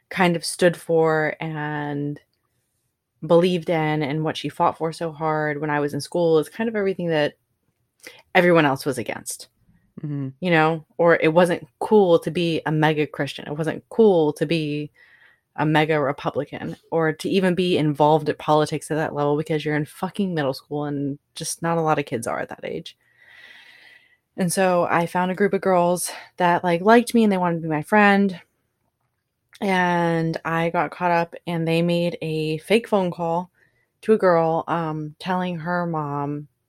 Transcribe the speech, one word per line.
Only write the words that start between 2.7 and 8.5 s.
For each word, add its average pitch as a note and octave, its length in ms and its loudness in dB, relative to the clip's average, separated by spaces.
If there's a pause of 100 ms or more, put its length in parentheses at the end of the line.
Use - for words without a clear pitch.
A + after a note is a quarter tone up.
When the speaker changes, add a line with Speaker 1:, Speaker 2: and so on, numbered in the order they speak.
Speaker 1:
believed F3 440 2
in D#3 340 0
and D3+ 200 -2
what D#3 140 -4
she - 120 -8
fought - 280 0
for D#3+ 160 -4
so E3 180 -8
hard D3+ 500 -2
when D#3 80 -4
I D3 100 0
was D3 140 -2
in D3 80 -6
school E3 360 2
is D3+ 120 0
kind A3+ 200 -6
of A3+ 60 -6
everything F#3+ 320 -4
that D3+ 280 0 (1000)
everyone F3 300 6